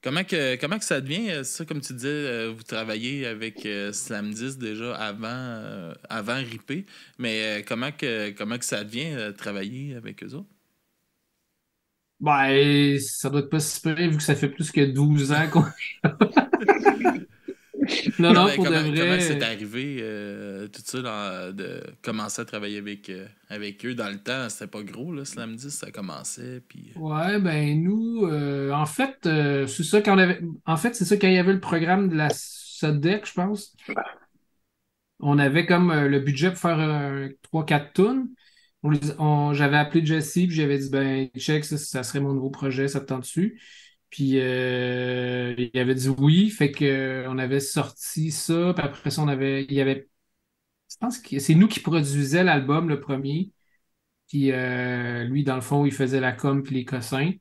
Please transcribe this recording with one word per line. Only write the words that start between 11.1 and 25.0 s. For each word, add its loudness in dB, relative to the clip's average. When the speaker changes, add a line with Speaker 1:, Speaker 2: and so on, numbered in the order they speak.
Speaker 2:
Ben, 6
ça -4
doit 2
être -4
pas 2
si -4
pire, 0
vu 4
que 0
ça 4
fait 0
plus -4
que 4
douze 4
ans 2
qu'on 8
est -10
là. 2
<laughs> 4
Non, 6
non, 6
Speaker 1:
mais 2
Speaker 2:
pour 2
de 2
Speaker 1:
comment, 2
Speaker 2:
vrai. 0
Speaker 1:
comment 2
c'est 0
arrivé, -6
euh, -10
tout -18
ça, -8
là, -8
de -10
commencer -6
à -8
travailler -8
avec, -12
euh, -12
avec -12
eux ? -6
Dans -6
le -10
temps, -6
c'était -12
pas -12
gros, -12